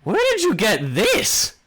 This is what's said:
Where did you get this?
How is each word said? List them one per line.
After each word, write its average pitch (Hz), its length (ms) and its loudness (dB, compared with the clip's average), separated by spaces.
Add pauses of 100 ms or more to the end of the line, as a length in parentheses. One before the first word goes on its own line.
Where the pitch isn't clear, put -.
Where 214 180 -2 (120)
did 415 100 0
you 349 120 2
get 147 400 0
this? - 600 0 (120)